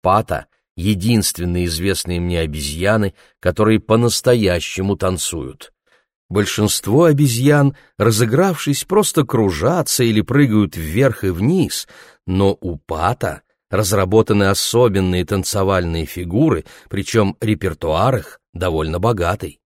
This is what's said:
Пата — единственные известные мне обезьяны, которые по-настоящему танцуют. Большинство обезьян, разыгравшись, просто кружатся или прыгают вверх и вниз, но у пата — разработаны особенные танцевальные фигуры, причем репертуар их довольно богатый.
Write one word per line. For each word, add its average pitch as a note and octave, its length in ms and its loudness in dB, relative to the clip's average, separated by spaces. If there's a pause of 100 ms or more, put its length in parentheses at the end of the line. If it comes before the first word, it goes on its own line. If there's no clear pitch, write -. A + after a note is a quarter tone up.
Пата — F#2 440 0 (300)
единственные F2+ 880 0
известные F2 520 -4
мне F2 220 -2
обезьяны, E2 760 -2 (240)
которые G#2+ 400 2
по-настоящему G#2 1160 0
танцуют. D#2+ 760 -6 (560)
Большинство G#2 760 0
обезьян, C#3 720 4 (220)
разыгравшись, B2 840 2
просто F3+ 420 0
кружатся A2 760 0
или A2 200 2
прыгают A#2 540 2
вверх F#2+ 460 0
и G2 60 0
вниз, A2 580 -2 (400)
но G2 340 2
у F2 180 -8
пата — E2+ 640 -4 (280)
разработаны G2+ 760 2
особенные G2 800 0
танцевальные F#2 800 -2
фигуры, F2+ 600 -2 (240)
причем G2+ 520 -2
репертуар G2 760 -2
их - 240 -12 (120)
довольно E2 460 -4
богатый. F2+ 680 -2